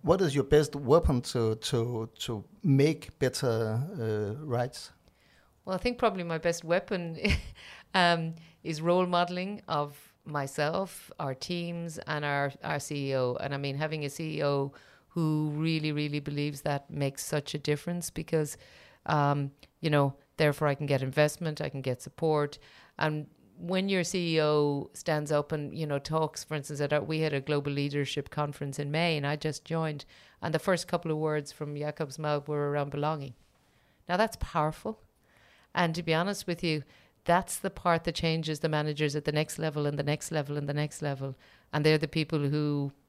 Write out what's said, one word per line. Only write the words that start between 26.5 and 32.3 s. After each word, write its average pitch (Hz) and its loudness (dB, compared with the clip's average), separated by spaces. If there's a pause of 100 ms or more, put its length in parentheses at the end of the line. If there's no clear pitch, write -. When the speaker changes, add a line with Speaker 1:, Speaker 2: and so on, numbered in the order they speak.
Speaker 2:
instance, 143 -4
at 147 0
our, 151 2
we 156 -2
had 156 2
a 139 0
global 143 0
leadership 143 -2
conference 143 -4
in 143 -4
May, 165 2
and 143 -2
I 147 0
just 147 -4
joined, 160 -2 (380)
and 160 -2
the 160 4
first 175 0
couple 170 -2
of 156 0
words 151 -2
from 147 -8
Jakob's 147 -6
mouth 147 -2